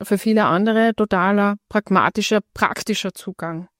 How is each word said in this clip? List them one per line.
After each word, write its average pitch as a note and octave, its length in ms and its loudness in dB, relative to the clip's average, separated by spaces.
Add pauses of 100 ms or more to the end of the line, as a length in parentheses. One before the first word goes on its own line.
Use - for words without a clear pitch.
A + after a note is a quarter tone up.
für G3 160 0
viele G#3+ 260 2
andere A3 500 2
totaler G3+ 600 0 (140)
pragmatischer, G3 720 0 (120)
praktischer - 580 -4
Zugang. E3+ 560 -10 (120)